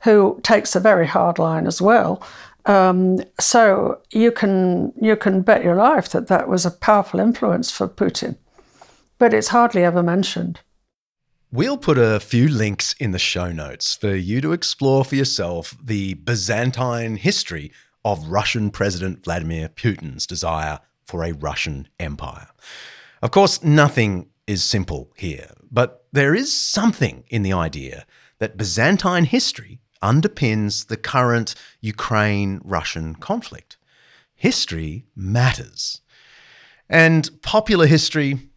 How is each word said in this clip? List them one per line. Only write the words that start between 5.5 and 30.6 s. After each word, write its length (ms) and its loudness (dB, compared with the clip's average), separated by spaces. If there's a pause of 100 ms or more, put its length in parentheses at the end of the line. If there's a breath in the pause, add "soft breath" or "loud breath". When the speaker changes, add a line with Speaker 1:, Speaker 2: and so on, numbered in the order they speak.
Speaker 1:
your 120 4
life 360 2
that 180 -4
that 200 2
was 160 0
a 60 0
powerful 500 2
influence 500 0
for 180 -4
Putin. 480 -4 (840 soft breath)
But 160 4
it's 140 0
hardly 360 2
ever 180 2
mentioned. 580 -2 (920)
Speaker 2:
We'll 280 -2
put 180 2
a 240 4
few 280 2
links 460 -2
in 160 -6
the 80 -4
show 340 -4
notes 420 -8
for 200 -4
you 280 -2
to 100 -2
explore 520 0
for 120 -4
yourself 680 -4
the 320 -4
Byzantine 1040 -4
history 560 -4 (320 soft breath)
of 240 -4
Russian 420 -2
President 540 -6
Vladimir 460 -6
Putin's 560 -6
desire 520 -6 (260)
for 200 -8
a 80 -4
Russian 560 -8 (100)
empire. 500 -12 (760 loud breath)
Of 80 -2
course, 320 4
nothing 680 2 (180)
is 160 -4
simple 540 -4
here, 340 -10 (200)
but 420 -2
there 220 2
is 200 -2
something 720 -2
in 140 -2
the 100 0
idea 540 -6 (320 soft breath)
that 180 -6
Byzantine 680 0
history 560 -2 (220)
underpins 840 0